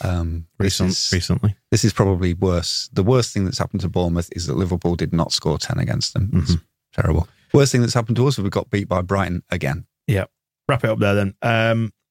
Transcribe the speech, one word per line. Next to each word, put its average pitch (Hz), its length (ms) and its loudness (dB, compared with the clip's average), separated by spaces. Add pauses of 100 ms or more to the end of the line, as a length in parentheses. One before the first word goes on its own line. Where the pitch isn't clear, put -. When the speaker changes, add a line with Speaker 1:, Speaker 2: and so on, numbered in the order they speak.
Speaker 1:
Um, 85 440 -2 (140)
this 95 200 0
Speaker 2:
Recent-, 92 120 2
Speaker 1:
is, - 200 -2
Speaker 2:
recently. 95 440 0 (160)
Speaker 1:
this 117 120 4
is 107 100 4
probably 90 400 2
worse. 87 600 -2
The 101 100 2
worst 120 300 2
thing 98 120 0
that's 90 120 -4
happened 90 240 -4
to 87 80 -4
Bournemouth 85 460 -2
is 87 120 -6
that 73 80 -2
Liverpool 87 400 0
did 80 180 -2
not 80 200 0
score 76 240 -2
ten - 220 -6
against - 340 -2
them. 95 200 0
It's - 180 2
Speaker 2:
Mm-hmm. 85 100 0 (320)
Speaker 1:
terrible. 82 340 0 (260)
Worst 139 180 6
thing 123 100 4
that's 117 120 0
happened 117 240 0
to 123 100 4
us 143 100 0
is 101 60 -2
we 101 60 -2
got - 200 -4
beat 101 180 0
by 90 140 0
Brighton 90 480 -2
again. 78 360 -4 (220)
Speaker 2:
Yeah. 95 180 0 (420)
Wrap 131 160 0
it 113 60 2
up 110 100 0
there 101 160 2
then. 101 260 0
Um, 113 500 0 (200)